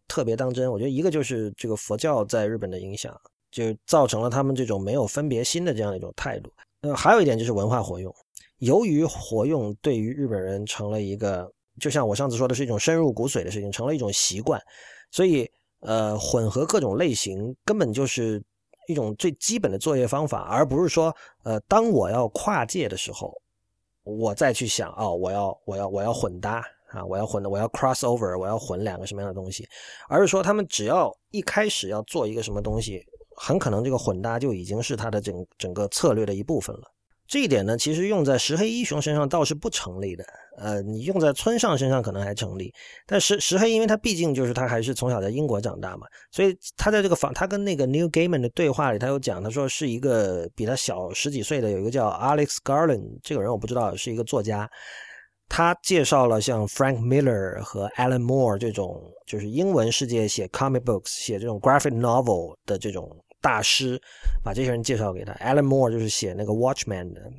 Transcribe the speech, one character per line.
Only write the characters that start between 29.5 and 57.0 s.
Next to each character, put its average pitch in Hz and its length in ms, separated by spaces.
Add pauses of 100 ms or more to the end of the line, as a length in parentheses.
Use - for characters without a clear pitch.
而 151 100
是 196 80
说 190 160
他 190 100
们 208 140
只 - 160
要 135 260 (220)
一 208 100
开 214 280
始 - 180
要 104 140
做 135 260
一 110 60
个 113 100
什 107 100
么 101 80
东 107 200
西， 104 200 (340)
很 - 220
可 156 120
能 104 140
这 131 60
个 127 80
混 95 240
搭 113 160
就 127 160
已 90 100
经 101 200
是 131 120
他 110 140
的 104 100
整， 92 260 (120)
整 90 160
个 101 140
策 135 260
略 107 120
的 101 80
一 98 100
部 151 160
分 - 160
了。 113 80 (420)
这 277 140
一 254 80
点 113 180
呢， 113 120
其 151 180
实 185 140
用 196 140
在 135 140
石 143 180
黑 208 140
一 240 140
雄 151 180
身 151 140
上 147 120
倒 156 180
是 151 100
不 151 140
成 92 300
立 98 140
的。 87 120 (320)
呃， 104 240
你 107 220
用 190 160
在 151 120
村 226 260
上 196 180
身 135 140
上 131 140
可 107 80
能 98 100
还 101 140
成 98 240
立， 92 120 (360)
但 202 120
石-， 202 200
石 - 180
黑 226 140
因 220 80
为 226 80
他 214 80
毕 214 180
竟 160 220
就 131 100
是 120 80
他 123 140
还 117 140
是 123 120
从 123 160
小 117 120
在 98 80
英 139 180
国 107 120
长 101 200
大 92 160
嘛， - 100 (260)
所 190 140
以 185 100 (200)
他 - 160
在 214 100
这 196 60
个 170 80
访-， 143 180
他 190 140
跟 202 160
那 190 140
个 135 100
Neil 156 240
Gaiman 165 300
的 120 80
对 165 200
话 135 220
里， 104 80
他 123 80
有 139 100
讲， 107 240
他 104 80
说 135 180
是 127 220
一 117 100
个 101 540
比 110 120
他 123 100
小 92 380
十 - 180
几 135 100
岁 139 200
的， 107 100
有 95 80
一 98 40
个 110 60
叫 120 200
Alex 143 540
Garland， 135 600
这 - 100
个 123 80
人 104 80
我 117 80
不 113 80
知 117 80
道， 110 220
是 117 160
一 113 40
个 117 80
作 113 200
家， 104 260 (760)
他 170 340
介 170 220
绍 131 240
了 110 140
像 110 260
Frank 135 320
Miller 113 600